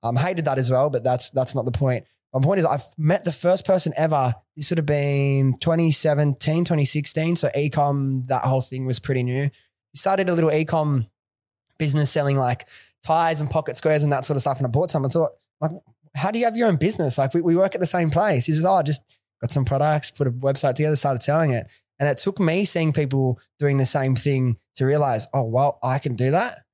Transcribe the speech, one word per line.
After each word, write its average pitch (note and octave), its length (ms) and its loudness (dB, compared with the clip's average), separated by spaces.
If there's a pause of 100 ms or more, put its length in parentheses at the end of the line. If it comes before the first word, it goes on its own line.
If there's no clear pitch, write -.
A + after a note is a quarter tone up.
Um, A#2 140 -2
hated E3+ 300 -2
that C3+ 120 0
as B2 100 0
well, C3 220 2
but A#2+ 140 -2
that's, B2+ 260 0
that's C3 240 -2
not B2+ 100 -2
the B2 60 -2
point. B2 340 -2 (300)
My C3 60 0
point F3 180 2
is E3 80 2
I've C#3 180 0 (140)
met D#3 260 0
the F3 60 -2
first F3+ 340 0
person F#3 320 2
ever. C#3+ 380 0 (220)
This D3+ 140 -2
would E3 80 0
have D3+ 80 -2
been C#3 720 2
twenty E3 340 2
seventeen, D3+ 720 0
twenty D#3 200 0
sixteen. D#3 520 -2
So D3 180 0
e-com, C#3 720 0
that C3 160 -2
whole C3 200 0
thing C3 240 -8
was B2+ 120 -2
pretty C3 240 -2
new. C3 280 -2 (420)
He - 60 -6
started F#3+ 320 0
a F3 40 0
little D#3+ 160 2
e-com D3+ 560 0 (720)
business D3+ 320 0
selling, C#3+ 260 0
like, B2 300 0 (380)
ties E3 360 2
and D3 100 -4
pocket D3+ 260 -2
squares D3+ 260 2
and D3 100 2
that C3 120 -2
sort D3 120 0
of C3 40 0
stuff. C3+ 160 0
And C3+ 100 -2
I A#2+ 40 -2
bought D3 200 0
some. C#3 140 0
I C3+ 40 0
thought, D#3+ 240 0 (280)
like, D#3 120 -2 (440)
"How D3+ 140 -2
do A3+ 80 -4
you A#3 80 0
have A3+ 100 -2
your A#3 120 2
own F3+ 80 4
business? D3+ 420 0
Like, C3+ 160 0
we, E3+ 80 2
we E3+ 120 2
work F#3+ 200 2
at F#3 60 -4
the F3+ 60 0
same E3+ 240 0
place." D#3+ 360 2
He D#3+ 60 0
says, D#3 120 0
"Oh, F#3+ 100 4
I F3+ 80 4
just D3 200 -2 (380)
got A#2 100 -4
some C3+ 160 0
products, D3 440 0
put - 160 -4
a B2+ 40 0
website C3+ 440 -2
together, D3+ 220 0
started C3+ 260 -2
selling D3+ 300 0
it." A#2 140 -2 (340)
And C#3+ 80 0
it C#3 80 0
took G3 240 -4
me F3+ 240 2
seeing E3 280 0
people C3+ 460 0 (200)
doing C#3+ 180 0
the C3+ 100 2
same C3 300 0
thing B2+ 400 0 (200)
to C3 100 0
realize, C3+ 480 0
"Oh, C3+ 100 0
well, D#3+ 380 0
I C3 160 0
can C3 180 -4
do B2+ 140 0
that." F3+ 300 -2 (140)